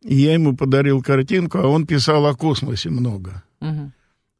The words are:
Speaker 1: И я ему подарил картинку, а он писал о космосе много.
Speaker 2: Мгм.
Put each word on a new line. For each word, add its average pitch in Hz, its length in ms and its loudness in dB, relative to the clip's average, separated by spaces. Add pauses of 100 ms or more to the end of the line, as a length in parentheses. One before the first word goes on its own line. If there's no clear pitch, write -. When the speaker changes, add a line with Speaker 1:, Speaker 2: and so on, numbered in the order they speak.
Speaker 1:
И 143 120 -2
я 147 200 4
ему 156 200 2
подарил 139 480 2
картинку, 143 560 0
а 135 80 2
он 147 200 2
писал 147 400 2
о 143 80 2
космосе 139 560 -4
много. 95 520 -6 (180)
Speaker 2:
Мгм. 147 320 -8 (480)